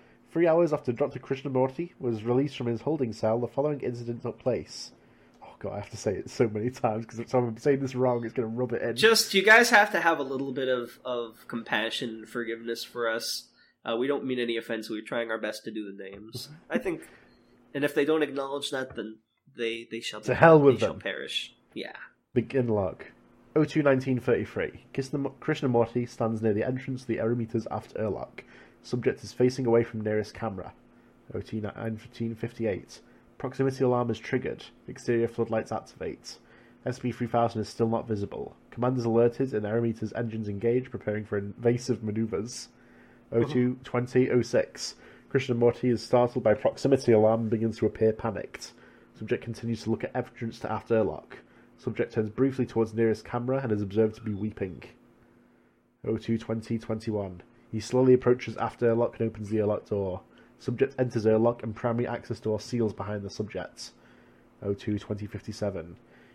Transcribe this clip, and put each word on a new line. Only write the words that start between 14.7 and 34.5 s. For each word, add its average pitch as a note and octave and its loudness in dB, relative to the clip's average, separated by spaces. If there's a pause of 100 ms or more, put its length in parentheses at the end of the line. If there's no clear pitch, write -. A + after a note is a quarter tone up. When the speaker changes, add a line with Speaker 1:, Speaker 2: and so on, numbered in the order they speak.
Speaker 2:
we're G#2+ -6
trying A#2 -6
our A2 -2
best G#2+ -6
to A#2 -8
do G#2+ -8
the G2 -14
names. A2 -14 (180)
I E3 -4
think, E3 -4 (720)
and C#3 -4
if C#3+ 0
they D3 4
don't D#3 2
acknowledge C#3 -4
that, C3 -6
then A2 -10 (360)
they, A#2 -4
they A#2 -8
shall G#2+ -8
Speaker 1:
To A#2+ 0
hell D#3+ 10
with C#3 10
Speaker 2:
they - -
shall G#2 2
Speaker 1:
them. F#2 -12
Speaker 2:
perish. - -8 (180)
Yeah. - -10 (420)
Speaker 1:
Begin B2 0
log. G2+ 0 (520)
O D#3 6
two D3+ 2
nineteen C3 4
thirty-three. - -2 (100)
Krishnam-, C#3 -4
Krishnamurti B2 2
stands A2+ -2
near A2 4
the G#2 0
entrance C3 -4
to - -8
the A2 0
Eremita's A2+ -2
aft - -8
airlock. G2 -4 (380)
Subject A#2+ -2
is - -14
facing B2+ 2
away A2+ 6
from A2 -6
nearest G#2+ 0
camera. G2 -8 (640)
O G2+ -4
two A2 -6
nineteen A2 -6
fifty-eight. - -6 (380)
Proximity C3 -2
alarm B2 2
is G#2+ -4
triggered. - -4 (260)